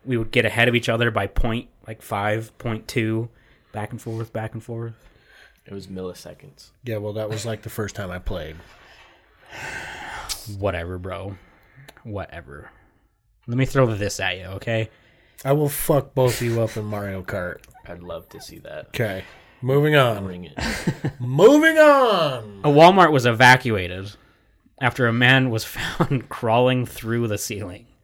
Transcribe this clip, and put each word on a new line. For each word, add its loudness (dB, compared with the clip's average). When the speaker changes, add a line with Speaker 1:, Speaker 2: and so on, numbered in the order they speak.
Speaker 1:
we -2
would -4
get 4
ahead 2
of 2
each 0
other 0
by -2
point, -2
like, -16
five, -4
point -8
two, -2
back -10
and -14
forth, -10
back -8
and -12
forth. -12
Speaker 2:
It -18
was -14
milliseconds. -16
Speaker 3:
Yeah, -6
well, -8
that -8
was, -8
like, -8
the -12
first -8
time -10
I -10
played. -8
Speaker 1:
Whatever, -6
bro. -12
Whatever. -14
Let -4
me 2
throw 2
this -6
at -2
you, -14
okay? -4
Speaker 3:
I 0
will 2
fuck -2
both 2
of -2
you 0
up -2
in -6
Mario -6
Kart. -8
Speaker 2:
I'd -16
love -14
to -18
see -18
that. -14
Speaker 3:
Okay. -6
Moving 2
on. 2
Speaker 2:
Bring -10
it. -14
Speaker 3:
<laughs> -8
Moving 6
on! 4
Speaker 1:
A 4
Walmart 8
was 2
evacuated 4
after 2
a 2
man 4
was -4
<laughs> -
found -4
crawling 2
through -4
the -4
ceiling. -10